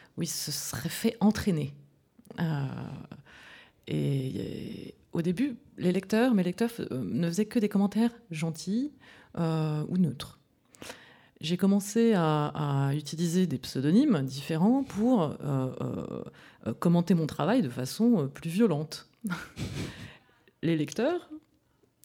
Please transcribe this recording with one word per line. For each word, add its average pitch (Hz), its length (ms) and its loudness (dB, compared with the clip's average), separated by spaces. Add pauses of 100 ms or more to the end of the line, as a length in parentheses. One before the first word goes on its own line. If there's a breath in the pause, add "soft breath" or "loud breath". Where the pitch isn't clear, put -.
(160 loud breath)
où - 60 -4
il 165 60 -4
se - 220 -6
serait - 380 -6
fait - 320 -2
entraîner. 170 540 2 (680)
Euh, 151 260 -2 (1200 loud breath)
et, 143 400 -2 (600)
et - 60 -18 (180)
au 170 100 -2
début, 202 340 -2 (200)
les 180 160 0
lecteurs, 214 420 2
mes 190 80 4
lecteurs 180 280 0
f-, - 220 -8
euh, 127 120 -4
ne 151 240 0
faisaient 196 180 0
que 226 120 -2
des 208 100 2
commentaires 208 420 2 (200)
gentils, 180 640 -4 (460 loud breath)
euh, 156 500 0
ou 185 100 0
neutres. - 400 0 (1000 loud breath)
J'ai 165 160 -2
commencé 202 580 4
à, 156 320 4 (420)
à 139 60 0
utiliser 165 520 0
des 139 120 -2
pseudonymes 165 680 4
différents 160 580 2
pour, 220 400 2
euh, 147 180 0
euh, - 840 -4 (420 loud breath)
euh, 113 80 -2
commenter 175 400 4
mon 160 120 2
travail 196 360 0
de 139 60 0
façon, 165 540 2
euh, 135 40 0
plus 165 240 -8
violente. 165 580 0 (160)
<laughs> - 1400 -10
Les 165 140 2
lecteurs 226 540 -2 (760)